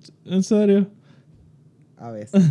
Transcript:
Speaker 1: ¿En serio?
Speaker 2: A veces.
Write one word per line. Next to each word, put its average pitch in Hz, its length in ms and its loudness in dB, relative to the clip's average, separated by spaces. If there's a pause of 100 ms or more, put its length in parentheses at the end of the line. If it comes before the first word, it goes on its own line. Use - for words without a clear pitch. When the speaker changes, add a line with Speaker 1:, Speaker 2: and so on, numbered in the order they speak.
(240)
Speaker 1:
¿En 185 180 -2
serio? 202 460 0 (1080)
Speaker 2:
A 117 140 -18
veces. 110 400 -2